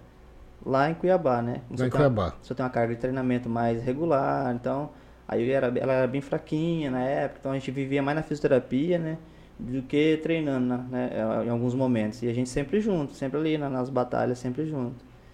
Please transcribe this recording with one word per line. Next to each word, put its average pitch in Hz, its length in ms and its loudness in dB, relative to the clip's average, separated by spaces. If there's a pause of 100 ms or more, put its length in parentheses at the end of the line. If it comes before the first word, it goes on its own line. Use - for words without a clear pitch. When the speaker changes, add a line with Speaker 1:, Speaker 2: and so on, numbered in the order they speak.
(640)
Speaker 1:
lá 135 240 4
em 165 40 0
Cuiabá, 165 480 2
né? 123 280 -4
Speaker 2:
Lá 123 80 -8
Speaker 1:
Você 127 100 2
Speaker 2:
em - 20 2
Speaker 1:
tem 139 120 2
uma, 143 80 8
Speaker 2:
Cuiabá. 101 320 0
Speaker 1:
você - 120 -8
tem 131 100 -4
uma 127 60 0
carga 117 260 0
de 117 40 -12
treinamento 127 500 0
mais 117 320 0
regular, 139 720 0
então, 127 360 -4 (380)
aí 113 200 0
eu 131 80 2
era, 135 120 2 (120)
ela 131 140 0
era 131 140 2
bem 135 140 -2
fraquinha 156 720 -2
na 127 100 0
época, 143 380 -2
então 135 120 -4
a 135 40 -2
gente 135 160 -4
vivia 135 300 0
mais 143 140 0
na 156 80 -2
fisioterapia, 147 760 2
né, 160 180 -2 (400)
do 127 260 -4
que 151 340 4
treinando, 156 500 0
né, 127 220 -2
né, 110 560 -2
em 117 40 -2
alguns 120 240 0
momentos. 117 500 0
E 120 60 0
a 117 40 0
gente 127 160 0
sempre 147 320 0
junto, 180 320 0
sempre 139 260 -4
ali 156 180 0
na, 143 120 -2
nas 127 200 -2
batalhas, 123 500 0
sempre 127 260 -4
junto. 147 400 -6 (280)